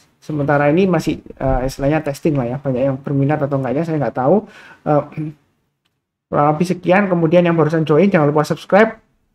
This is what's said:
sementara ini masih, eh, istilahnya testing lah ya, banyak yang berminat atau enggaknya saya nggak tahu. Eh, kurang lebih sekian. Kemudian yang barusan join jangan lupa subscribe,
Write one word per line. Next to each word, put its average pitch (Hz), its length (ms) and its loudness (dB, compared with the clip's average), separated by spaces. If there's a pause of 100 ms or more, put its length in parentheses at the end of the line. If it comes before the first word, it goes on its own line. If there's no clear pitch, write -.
(220)
sementara 147 480 0
ini 185 160 2
masih, 160 320 -2 (160)
eh, 131 320 -2
istilahnya 139 320 -2
testing 147 400 -4
lah 123 80 -2
ya, 120 160 -6
banyak 127 200 -2
yang 135 120 0
berminat 139 480 -2
atau 139 160 -2
enggaknya 131 240 -2
saya 160 160 -4
nggak 123 180 -4
tahu. 139 200 2 (500)
Eh, 147 160 2 (1300)
kurang 147 240 0
lebih 175 120 -2
sekian. 185 440 0
Kemudian 170 320 2
yang 170 160 2
barusan 160 240 0
join 156 240 4
jangan 160 240 2
lupa 151 160 0
subscribe, 202 560 0 (320)